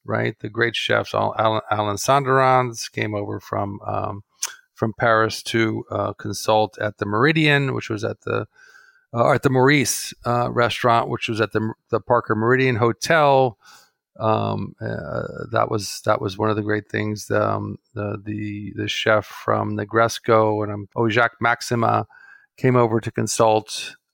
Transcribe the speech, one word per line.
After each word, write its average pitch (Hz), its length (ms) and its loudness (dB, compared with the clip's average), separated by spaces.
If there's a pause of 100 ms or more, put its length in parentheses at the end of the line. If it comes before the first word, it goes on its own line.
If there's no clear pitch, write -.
right? 113 360 -4
The 113 80 -10
great 113 260 -2
chefs, 110 400 -2
Al-, 107 240 0
Al-, 110 320 2
Alan 104 280 0
Sanderans 131 920 2
came 107 240 -4
over 104 240 -4
from, 101 480 -6
um, 101 380 -6 (500)
from 113 240 -2
Paris 110 460 2
to, 110 460 0
uh, 101 240 -4
consult 107 640 0
at 104 200 -4
the 101 80 -4
Meridian, 143 680 2
which - 160 -6
was 107 120 -6
at 110 200 -6
the, 110 240 -4 (680)
uh, 120 160 4
at 127 120 2
the 139 80 4
Maurice, 131 640 2 (140)
uh, 120 240 0
restaurant, 120 580 2
which 120 200 -6
was 110 120 -2
at 107 120 0
the, 110 200 -2 (180)
the 117 100 0
Parker 117 340 0
Meridian 127 420 2
Hotel. 135 800 2 (640)
Um, 107 640 -2
uh, - 720 -8
that 113 180 2
was, 104 340 -6
that 110 160 0
was 98 180 -6
one 110 120 0
of 104 60 0
the 107 60 -4
great 104 260 -4
things. 107 420 -6
Um, 104 480 -2 (160)
the, 104 300 -6
the, 104 500 -8
the 104 140 -6
chef 107 380 0
from 107 500 -4
Negresco, 110 840 2
and 104 100 -6
I'm, 104 240 -10
oh, 117 140 2
Jacques 117 300 0
Maxima, 113 680 0 (500)
came 127 200 4
over 117 240 4
to 113 100 -6
consult, 110 840 0 (200)